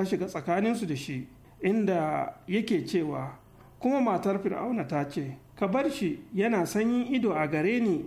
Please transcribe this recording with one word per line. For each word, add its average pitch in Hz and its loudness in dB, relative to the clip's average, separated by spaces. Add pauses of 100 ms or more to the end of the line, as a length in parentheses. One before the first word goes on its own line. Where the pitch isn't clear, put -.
shiga 185 -2
tsakaninsu 190 0
da 151 -2
shi, 127 -8 (360)
inda 185 2 (160)
yake 196 0
cewa, 143 -2 (420)
kuma 262 2
matar 196 2
Fir'auna 196 -2
ta 143 0
ce, 139 -6 (200)
"Ka 202 -2
bar 269 0
shi, - -2 (140)
yana 202 2
sanyin 240 0
ido 226 2
a 156 0
gare 165 2
ni 196 2